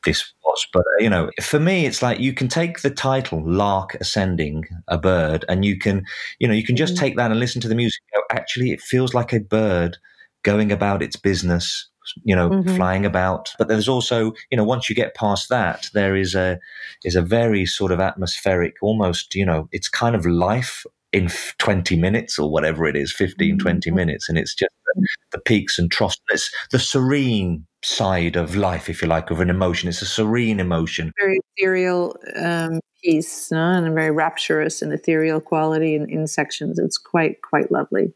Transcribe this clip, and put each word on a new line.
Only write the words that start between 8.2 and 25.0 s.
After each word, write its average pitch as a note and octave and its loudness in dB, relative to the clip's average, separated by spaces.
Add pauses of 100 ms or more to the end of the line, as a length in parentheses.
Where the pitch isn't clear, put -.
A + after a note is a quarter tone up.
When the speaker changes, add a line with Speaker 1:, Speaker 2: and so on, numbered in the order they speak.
Speaker 1:
know, - -4
actually, B2 -2
it D#2+ -4
feels B2+ 0
like B2 0
a A#2 2
bird F#2+ 2 (480)
going G#2 4
about G2 0
its - -6
business, F2 0 (320)
you F#2+ 2
know, F2 4
Speaker 2:
Mm-hmm. F#3 2
Speaker 1:
flying F#2 2
about. F#2 0
But A2 2
there's G#2+ 0
also, A#2 0 (180)
you C3 0
know, A2+ 4
once B2 0
you A2 -4
get A#2 -2
past G2+ 0
that, G#2+ -2
there G2 2
is F#2+ 0
a, F#2 0 (420)
is F2 0
a F2+ 4
very G#2+ 2
sort F#2+ -2
of F2 2
atmospheric, F#2 0
almost, G2+ -2
you G2 0
know, D#2+ 0
it's - -6
kind A#2 0
of F2 0
life F2+ 0 (280)
in F#2+ 2
f-, - -6
twenty F2+ 2
minutes G2 0
or D2+ 0
whatever D#2 0
it C#2+ 0
is, C#2+ -2
fifteen, G2 0
Speaker 2:
Mm-hmm. F#2+ 2
Speaker 1:
twenty E2+ 0
minutes. E2+ 0
And E2+ 0
it's - -2
just - 0 (120)
the, F#3+ 2 (240)